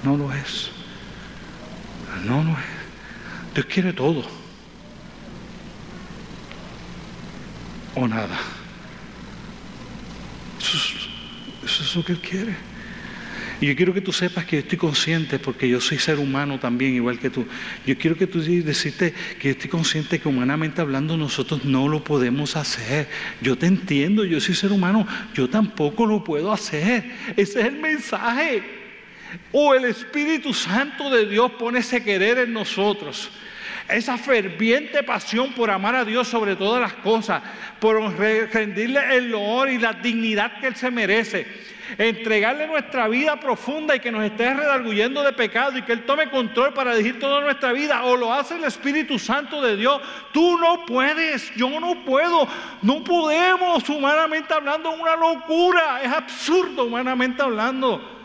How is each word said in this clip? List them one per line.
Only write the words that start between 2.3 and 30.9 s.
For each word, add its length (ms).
lo 80
es. 1040
Dios 120
quiere 260
todo. 320
O 120
nada. 320
Eso 180
es, 920
eso 140
es 120
lo 80
que 80
Él 80
quiere. 340
Y 80
yo 80
quiero 180
que 60
tú 120
sepas 320
que 120
yo 40
estoy 160
consciente, 640
porque 300
yo 120
soy 180
ser 200
humano 400
también, 360
igual 240
que 120
tú. 160
Yo 100
quiero 200
que 100
tú 160
di-, 180
decirte 540
que 100
yo 40
estoy 180
consciente 500
que 80
humanamente 520
hablando 360
nosotros 480
no 240
lo 160
podemos 520
hacer. 520
Yo 160
te 100
entiendo, 580
yo 160
soy 140
ser 180
humano, 340
yo 140
tampoco 560
lo 200
puedo 280
hacer. 580
Ese 240
es 60
el 100
mensaje, 1080
o 220
el 120
Espíritu 680
Santo 580